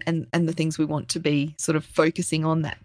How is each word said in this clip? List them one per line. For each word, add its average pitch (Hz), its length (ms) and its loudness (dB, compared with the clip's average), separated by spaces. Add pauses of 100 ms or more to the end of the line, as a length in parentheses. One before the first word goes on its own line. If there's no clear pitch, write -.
and, 165 260 0
and 170 160 2
the 160 60 -2
things 160 240 -2
we 156 80 2
want 151 240 -6
to 165 100 -4
be 147 380 2
sort 156 180 0
of 151 80 -2
focusing 160 640 0
on, 160 160 2
that - 220 -6